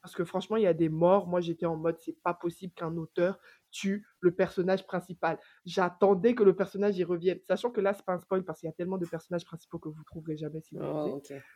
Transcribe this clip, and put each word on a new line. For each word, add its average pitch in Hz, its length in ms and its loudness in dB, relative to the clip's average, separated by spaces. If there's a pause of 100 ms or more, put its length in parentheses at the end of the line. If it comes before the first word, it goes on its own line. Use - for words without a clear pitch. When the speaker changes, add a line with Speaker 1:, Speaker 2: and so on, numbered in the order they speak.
Speaker 1:
parce - 140 -20
que 180 100 -2
franchement, 185 320 -4
il 220 60 4
y 196 40 6
a 170 60 6
des 160 160 2
morts. 175 380 4
Moi, 180 120 0
j'étais 170 280 -4
en 165 100 -2
mode, 165 220 -2
c'est - 240 -12
pas 175 100 0
possible 175 400 -8
qu'un 170 240 -8
auteur 175 400 -2 (320)
tue 196 380 -4 (120)
le 175 140 4
personnage 185 540 0
principal. 175 500 -4 (260)
J'attendais 190 720 4
que 240 100 2
le 190 120 8
personnage 196 420 -2
y 180 60 0
revienne, 175 440 0
sachant 185 220 0
que 233 120 -2
là, 196 120 2
c'est 202 100 -8
pas 185 100 -2
un 175 60 -2
spoil, 190 240 -2
parce 170 160 -8
qu'il 165 80 -8
y - 20 -4
a 156 40 -12
tellement 185 240 -4
de 175 80 -2
personnages 170 400 -6
principaux - 320 -14
que 165 120 -10
vous 151 160 -16
trouverez 160 320 -10
jamais 156 240 -8
si - 140 -20
vous 151 80 -8
Speaker 2:
Oh, 151 220 -4
Speaker 1:
lisez. 143 300 -8
Speaker 2:
ok. 139 60 -14 (140)